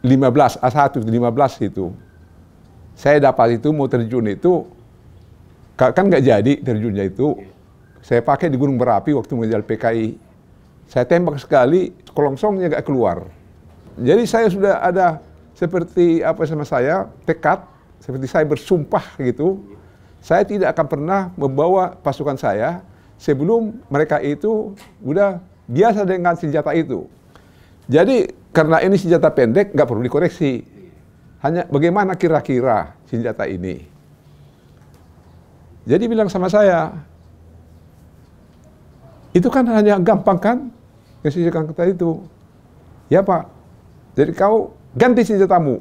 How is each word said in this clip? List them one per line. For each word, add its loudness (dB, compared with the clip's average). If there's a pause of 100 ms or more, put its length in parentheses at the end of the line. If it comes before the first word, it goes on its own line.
lima 4
belas, 2
A 0
satu, 2
lima 0
belas 0
itu. -6 (1040)
Saya 4
dapat 2
itu, 0
mau -2
terjun -2
itu, 0 (1120)
ka-, 4
kan 2
nggak 4
jadi 4
terjunnya -4
itu. -2 (640)
Saya 0
pakai 0
di -2
Gunung 0
Merapi 0
waktu -4
mengejar -2
P -6
K -6
I. -2 (800)
Saya -2
tembak 0
sekali, 2 (200)
kelongsongnya -2
nggak -4
keluar. -2 (720)
Jadi 2
saya 0
sudah 0
ada 0 (320)
seperti, 0
apa, -2
sama -6
saya, -2 (160)
tekad, -2 (320)
seperti -10
saya 0
bersumpah -2 (120)
gitu, -2 (600)
saya 2
tidak -2
akan -2
pernah -2 (160)
membawa 0
pasukan -4
saya -2 (360)
sebelum -2 (120)
mereka 0
itu -4 (280)
udah -2 (240)
biasa 2
dengan -2
senjata -2
itu. -4 (760)
Jadi, 2 (200)
karena 2
ini 2
senjata 2
pendek, 2
nggak 2
perlu -2
dikoreksi. -2 (800)
Hanya -4
bagaimana 0
kira-kira -2
senjata -6
ini. -8 (2000)
Jadi 2
bilang 0
sama -2
saya, 2 (2500)
"Itu 0
kan 2
hanya 2
gampang 2
kan, 0 (640)
yang -2
senjata -2
kata -2
itu." -4 (800)
"Ya, 2
Pak. -2 (720)
Jadi 2
kau 0 (240)
ganti 4
senjatamu." 2